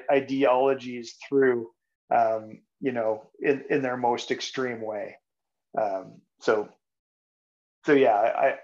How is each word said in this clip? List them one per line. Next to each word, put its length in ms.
ideologies 1040
through, 400
um, 460
you 100
know, 380
in, 300
in 120
their 160
most 340
extreme 500
way. 340
Um, 420
so, 260
so 80
yeah, 220
I, 480